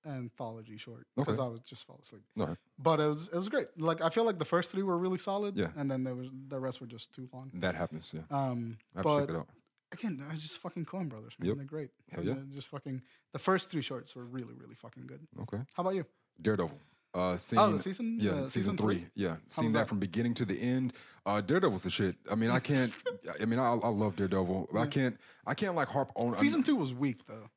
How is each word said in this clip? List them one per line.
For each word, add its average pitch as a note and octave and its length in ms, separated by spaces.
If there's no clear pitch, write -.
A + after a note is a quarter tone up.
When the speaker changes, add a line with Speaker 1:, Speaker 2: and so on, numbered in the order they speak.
Speaker 1:
anthology A2+ 720
short - 280
'cause A#2+ 240
Speaker 2:
Okay. C3 60
Speaker 1:
I - 20
was A#2 120
just - 260
fall - 160
asleep. - 220
Speaker 2:
All G#2 80
right. F2+ 100
Speaker 1:
But D#3 220
it D3+ 80
was, D3+ 200
it E3+ 80
was F#3+ 140
great. C#4+ 180
Like, D#3+ 240
I E3 80
feel A3+ 140
like G#3 160
the D3+ 60
first F3 260
three F#3+ 120
were F#3 140
really F#3 220
solid, G3+ 360
Speaker 2:
Yeah. E3+ 200
Speaker 1:
and C#3 160
then C3 120
there B2+ 120
was, B2+ 140
the C3+ 120
rest C3 220
were B2 60
just A#2 260
too B2+ 180
long. C3 220
Speaker 2:
That F2+ 220
happens, D#2+ 400
yeah. D#2+ 60
Speaker 1:
Um, A#2+ 460
Speaker 2:
I - 40
have G2 60
to D#3 60
check D3 80
Speaker 1:
but C#3+ 140
Speaker 2:
that E2 80
out. - 80
Speaker 1:
again, F#3+ 260
they're D3 200
just D#3 200
fucking F3 280
Coen F3+ 220
Brothers, A#2 320
man. E2+ 100
Speaker 2:
Yep. A#2+ 80
Speaker 1:
They're C#3 80
great. C#3+ 260
Speaker 2:
Hell F2 140
yeah. A2+ 80
Speaker 1:
They're C3+ 180
just C#3 180
fucking, C3+ 340
the D3 80
first F#3+ 300
three D3+ 140
shorts - 320
were B2 100
really, A#2+ 300
really B2 200
fucking B2 300
good. C#3 200
Speaker 2:
Okay. G#2 160
Speaker 1:
How F3 80
about F#3 120
you? F#3 100
Speaker 2:
Daredevil. F#2 380
Uh, F2+ 220
Speaker 1:
Oh, F2+ 40
Speaker 2:
seen, G3 340
Speaker 1:
the - 80
season? A3+ 400
Speaker 2:
yeah, G3+ 120
Speaker 1:
The D#3 100
Speaker 2:
season C3+ 60
Speaker 1:
season A2 300
Speaker 2:
three. G2+ 220
Speaker 1:
three? - 160
Speaker 2:
Yeah, G2 140
Speaker 1:
How E2 80
Speaker 2:
seen - 160
Speaker 1:
was - 80
Speaker 2:
that A2+ 80
Speaker 1:
that? G#2 80
Speaker 2:
from G#2+ 100
beginning A2 360
to A#2+ 100
the F#2+ 160
end. B2+ 320
Uh, - 160
Daredevil's G2+ 420
the F#2 60
shit. F#2+ 260
I G#2 40
mean, A2+ 160
I B2+ 80
can't. B2+ 340
Speaker 1:
<laughs> E2 240
Speaker 2:
I G#2+ 40
mean, A#2 140
I, B2+ 140
I A2 160
love G#2 260
Daredevil. F#2+ 580
I - 80
Speaker 1:
Yeah. - 40
Speaker 2:
can't. C3 320
I D3+ 100
can't, F#3+ 200
like, D3 140
harp C#3 260
on. A#2+ 200
Speaker 1:
Season D4 240
Speaker 2:
I'm C4 40
Speaker 1:
two D4 120
was C#3 180
weak B2+ 320
though. A2 320